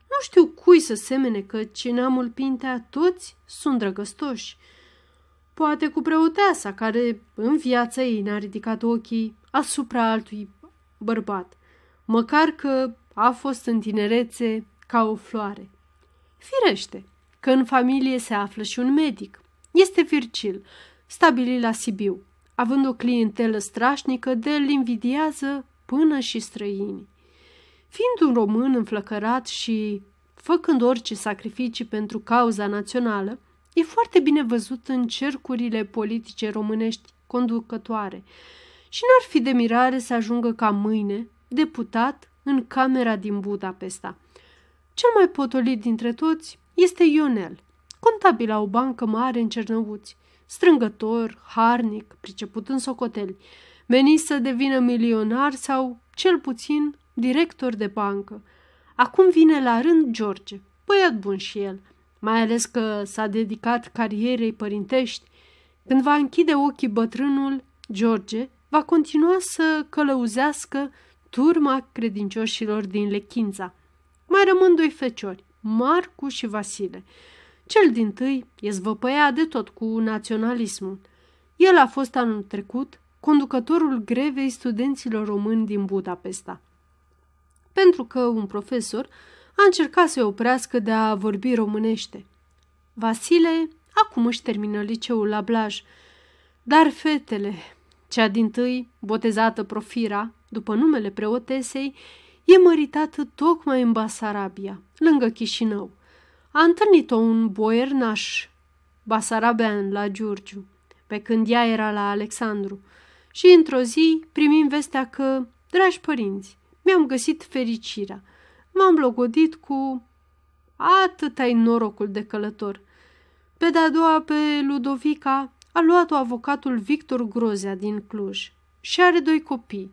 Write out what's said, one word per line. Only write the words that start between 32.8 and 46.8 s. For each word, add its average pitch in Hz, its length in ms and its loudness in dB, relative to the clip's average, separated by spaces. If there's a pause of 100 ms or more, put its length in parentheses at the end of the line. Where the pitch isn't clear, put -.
e 330 80 2
foarte 415 380 0
bine 294 240 2
văzut 233 440 -4
în 254 200 -2
cercurile 240 800 -4
politice 220 640 -6
românești 220 600 -4 (180)
conducătoare 226 960 -6 (640)
și - 140 -10
n-ar 508 260 6
fi 277 120 2
de 262 100 0
mirare 247 480 2
să 240 140 -6
ajungă 233 380 -2
ca 226 180 -2
mâine 208 580 -2 (200)
deputat 254 840 -4 (140)
în 269 240 -2
Camera 262 480 0
din 202 240 -6
Budapesta. 190 800 -10 (760)
Cel - 220 2
mai 370 140 4
potolit 254 520 -2
dintre 233 320 -4
toți 320 460 -4 (140)
este 359 300 2